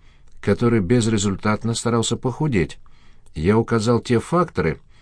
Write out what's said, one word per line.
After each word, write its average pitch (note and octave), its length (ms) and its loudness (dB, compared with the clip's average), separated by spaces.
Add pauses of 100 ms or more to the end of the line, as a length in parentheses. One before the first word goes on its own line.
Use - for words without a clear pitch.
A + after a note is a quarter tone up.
(400)
который A#2 400 2
безрезультатно G#2+ 920 0
старался A#2 420 -2
похудеть. A#2+ 640 -2 (560)
"Я F#2+ 240 2
указал A2+ 420 0
те A#2 180 0
факторы, E3+ 600 -2 (220)